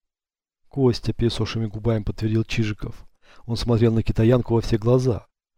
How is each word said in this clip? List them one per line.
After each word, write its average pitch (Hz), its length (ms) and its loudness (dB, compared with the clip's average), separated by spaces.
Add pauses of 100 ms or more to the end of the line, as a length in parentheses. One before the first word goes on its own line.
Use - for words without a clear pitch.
(680)
«Костя», 123 440 0
пересохшими 113 540 -2
губами 107 360 -2
подтвердил 110 420 -2
Чижиков. - 600 -4 (400)
Он 117 100 -4
смотрел 117 360 2
на 113 100 2
китаянку 117 520 2
во 113 60 2
все - 160 0
глаза. 120 500 0 (320)